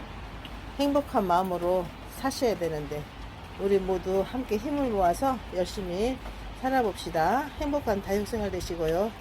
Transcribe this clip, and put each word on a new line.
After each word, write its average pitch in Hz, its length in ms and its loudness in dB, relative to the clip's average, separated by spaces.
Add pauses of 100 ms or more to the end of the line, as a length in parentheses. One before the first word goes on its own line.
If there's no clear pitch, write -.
(800)
행복한 285 460 2
마음으로 180 600 2 (320)
사셔야 254 400 0
되는데 151 460 -4 (560)
우리 196 180 4
모두 185 500 2
함께 240 300 -2
힘을 277 320 0
모아서 202 480 4 (160)
열심히 185 640 0 (440)
살아봅시다. 220 840 2 (120)
행복한 285 420 0
다육생활 202 480 0
되시고요. 175 720 0